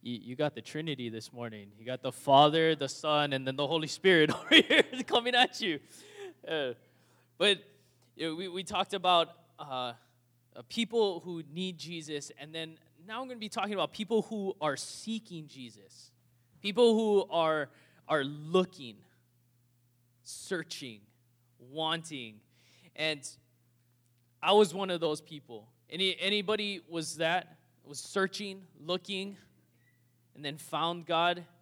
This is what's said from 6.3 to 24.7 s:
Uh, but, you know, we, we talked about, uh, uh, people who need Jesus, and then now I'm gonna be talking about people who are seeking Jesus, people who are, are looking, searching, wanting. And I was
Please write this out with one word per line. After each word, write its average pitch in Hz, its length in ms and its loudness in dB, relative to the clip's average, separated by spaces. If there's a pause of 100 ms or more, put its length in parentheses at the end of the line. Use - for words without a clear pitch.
Uh, 147 240 -2 (680)
but, 196 220 2 (580)
you 160 120 -4
know, 156 60 -6
we, 185 140 -8
we 180 140 -8
talked 196 320 -4
about, 175 340 2 (300)
uh, 127 340 -8 (640)
uh, 123 120 -18
people 214 520 0
who 165 220 -10 (100)
need 180 260 -8
Jesus, 151 600 -10
and 151 140 -18
then 160 240 -10 (280)
now 220 140 -10
I'm 262 80 -10
gonna 247 100 -12
be 214 100 -10
talking 208 260 -4
about 165 180 -2
people 220 300 0
who 202 380 -6
are 147 160 0
seeking 175 720 -10
Jesus, 110 640 -20 (520)
people 226 320 6
who 214 360 4
are, 156 380 0 (400)
are 147 160 2
looking, 151 720 -2 (1300)
searching, 147 760 -10 (580)
wanting. 147 840 -6 (560)
And 151 240 -2 (1200)
I 165 100 4
was 202 220 6